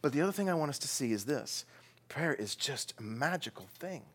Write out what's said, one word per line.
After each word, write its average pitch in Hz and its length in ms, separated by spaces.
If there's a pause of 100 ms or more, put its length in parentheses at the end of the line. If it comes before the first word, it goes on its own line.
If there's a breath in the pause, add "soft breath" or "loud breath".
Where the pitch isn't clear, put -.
But 147 100
the 147 100
other 196 100
thing 196 160
I 180 60
want 151 160
us 135 80
to 143 100
see 120 240
is 101 120
this. - 400 (440 loud breath)
Prayer 160 240
is 107 220
just - 440
a 117 40
magical 117 640 (120)
thing. 170 240 (120)